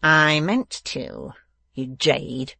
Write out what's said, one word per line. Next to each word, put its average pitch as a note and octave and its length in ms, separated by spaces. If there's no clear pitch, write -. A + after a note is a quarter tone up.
I D3+ 380
meant G3+ 440
to, - 480
you C3 140
jade C3 720